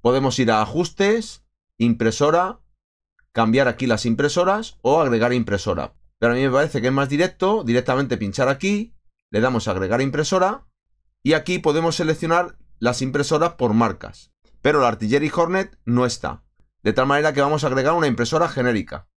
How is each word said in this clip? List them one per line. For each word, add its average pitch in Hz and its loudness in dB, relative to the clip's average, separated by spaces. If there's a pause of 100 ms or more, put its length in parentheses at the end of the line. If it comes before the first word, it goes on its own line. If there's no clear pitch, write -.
Podemos 131 0
ir 117 2
a 107 2
Ajustes, 196 -2 (380)
Impresora, 143 0 (720)
cambiar 117 2
aquí 127 -4
las 113 0
impresoras 175 0
o 143 2
agregar 120 2
impresora. 101 -4 (240)
Pero 117 2
a - 0
mí 131 0
me 135 0
parece 139 0
que 117 0
es 131 2
más 139 0
directo, 180 0
directamente 127 0
pinchar 104 -2
aquí, 202 -2 (380)
le 104 0
damos 120 0
a 107 -2
agregar 95 -2
impresora 156 -2 (560)
y 139 2
aquí 160 -2
podemos 160 0
seleccionar 170 -2 (220)
las 120 -2
impresoras 151 -2
por 117 0
marcas. - -2 (280)
Pero 147 4
la 123 4
Artillery 123 0
Hornet 180 -2
no 123 2
está, 95 -8 (400)
de 110 2
tal 127 0
manera 147 2
que 139 -2
vamos 143 0
a 156 -2
agregar 135 2
una 165 2
impresora 135 0
genérica. 117 -4 (120)